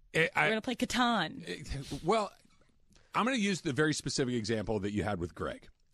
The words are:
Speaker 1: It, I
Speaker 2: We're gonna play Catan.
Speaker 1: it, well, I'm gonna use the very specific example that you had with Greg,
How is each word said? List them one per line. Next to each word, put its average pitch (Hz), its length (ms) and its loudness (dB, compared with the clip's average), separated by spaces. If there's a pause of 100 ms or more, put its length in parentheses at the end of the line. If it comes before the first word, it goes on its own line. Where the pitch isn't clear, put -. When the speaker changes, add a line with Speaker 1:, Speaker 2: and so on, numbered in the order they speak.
(140)
Speaker 1:
It, 160 220 4
I 151 80 4
Speaker 2:
We're 151 60 4
gonna 220 120 0
play 247 140 -4
Catan. 226 720 0
Speaker 1:
it, 170 200 -8 (360)
well, 202 280 2 (840)
I'm 170 100 2
gonna 269 120 2
use 202 240 0
the 151 120 -2
very 151 200 4
specific 131 420 0
example 107 460 0
that 104 100 -2
you 101 120 0
had 101 160 -2
with 87 140 -4
Greg, - 340 -6 (260)